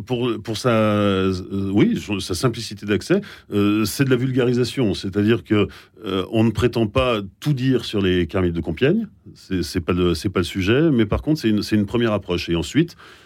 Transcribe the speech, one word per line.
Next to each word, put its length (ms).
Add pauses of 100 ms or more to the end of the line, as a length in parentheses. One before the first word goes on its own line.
pour, 380
pour 120
sa, 140
euh, 640 (400)
oui, 260 (200)
sa 160
simplicité 500
d'accès, 360 (300)
euh, 320
c'est 220
de 60
la 60
vulgarisation, 760
c'est-à-dire 500
que, 240 (380)
euh, 260
on 120
ne 80
prétend 340
pas 360 (180)
tout 140
dire 320
sur 180
les 240
Carmélites 280
de 60
Compiègne, 460 (260)
c'est, 300
c'est 180
pas 120
le, 200
c'est 160
pas 120
le 40
sujet, 460
mais 160
par 160
contre, 180
c'est 80
une, 140
c'est 120
une 120
première 260
approche. 360
Et 60
ensuite, 420 (280)